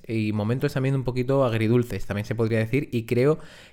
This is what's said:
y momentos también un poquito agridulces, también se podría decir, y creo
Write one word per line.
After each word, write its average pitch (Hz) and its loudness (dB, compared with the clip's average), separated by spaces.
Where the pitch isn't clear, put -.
y 110 0
momentos 120 0
también 135 0
un 131 -2
poquito 127 0
agridulces, 113 2
también 101 -4
se 110 -4
podría 113 0
decir, 113 -2
y 113 -2
creo 135 2